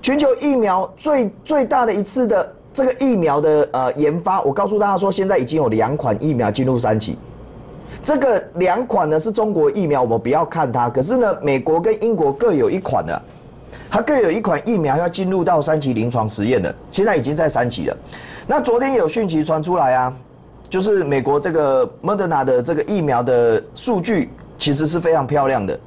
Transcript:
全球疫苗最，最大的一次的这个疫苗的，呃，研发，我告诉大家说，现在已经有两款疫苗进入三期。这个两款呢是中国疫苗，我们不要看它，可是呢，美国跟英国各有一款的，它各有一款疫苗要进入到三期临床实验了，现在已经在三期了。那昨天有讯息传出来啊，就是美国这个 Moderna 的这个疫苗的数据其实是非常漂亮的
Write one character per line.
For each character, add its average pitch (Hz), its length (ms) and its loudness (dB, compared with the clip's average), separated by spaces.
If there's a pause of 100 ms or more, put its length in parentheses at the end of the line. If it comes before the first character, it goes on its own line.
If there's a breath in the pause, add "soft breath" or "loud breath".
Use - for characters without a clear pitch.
全 269 160 0
球 294 200 4
疫 285 180 0
苗 190 420 0
最， 269 340 0 (140)
最 294 180 2
大 247 220 2
的 226 80 0
一 208 80 0
次 247 240 -2
的 202 300 0 (180)
这 269 100 0
个 254 100 2
疫 262 220 0
苗 156 240 2
的， 151 340 2
呃， 127 200 0
研 151 260 0
发， 185 220 0
我 139 100 0
告 196 140 0
诉 208 140 -2
大 208 80 2
家 196 100 0
说， 196 140 0
现 190 180 -2
在 190 80 4
已 135 80 0
经 151 160 0
有 127 80 2
两 110 260 0
款 117 240 -2
疫 147 140 0
苗 117 160 0
进 123 160 -2
入 127 140 2
三 110 200 0
期。 - 200 -8 (840 loud breath)
这 302 140 0
个 240 260 2 (120)
两 180 320 0
款 190 200 0
呢 156 120 2
是 220 120 -4
中 214 220 0
国 151 160 4
疫 190 160 -2
苗， 143 160 2
我 127 60 2
们 113 120 0
不 - 80 -6
要 147 160 2
看 156 280 -2
它， 120 180 0
可 131 140 0
是 220 140 0
呢， 214 220 2
美 139 200 0
国 160 200 0
跟 214 240 0
英 226 120 2
国 151 180 2
各 220 180 0
有 131 160 2
一 180 120 0
款 95 260 -4
的， 78 160 -6 (680 loud breath)
它 226 120 0
各 277 180 2
有 196 100 4
一 202 120 0
款 165 260 0
疫 226 100 0
苗 147 200 0
要 170 100 0
进 180 220 -4
入 185 160 0
到 160 160 2
三 156 180 0
期 139 140 -2
临 113 180 -2
床 113 160 0
实 104 180 -4
验 120 160 2
了， 87 120 -4 (180)
现 196 140 0
在 208 100 2
已 147 60 0
经 131 120 -4
在 160 140 0
三 123 220 0
期 80 160 -6
了。 - 120 -4 (480 loud breath)
那 285 160 0
昨 240 180 2
天 269 140 0
有 214 140 2
讯 220 220 -2
息 160 140 0
传 156 200 -2
出 180 140 0
来 131 180 2
啊， 127 180 0 (560)
就 185 120 0
是 196 220 2
美 139 180 0
国 139 180 2
这 156 120 -2
个 135 380 2 (140)
Moderna 175 420 0
的 127 160 2
这 160 140 -2
个 147 80 -2
疫 196 180 -2
苗 127 220 0
的 120 380 4 (120)
数 220 260 -2
据 180 300 0 (280)
其 147 160 0
实 147 120 0
是 165 140 0
非 165 140 2
常 143 120 2
漂 139 220 2
亮 123 180 0
的 95 220 -4